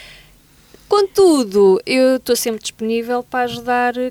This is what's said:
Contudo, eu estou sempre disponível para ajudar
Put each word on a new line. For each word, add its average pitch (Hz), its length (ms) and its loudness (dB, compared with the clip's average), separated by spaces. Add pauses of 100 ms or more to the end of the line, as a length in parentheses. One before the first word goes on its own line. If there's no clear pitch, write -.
(880)
Contudo, 262 1000 2
eu 262 320 2
estou 247 180 -2
sempre 226 260 -6
disponível 233 640 -6
para 247 220 -4
ajudar 247 480 -4 (180)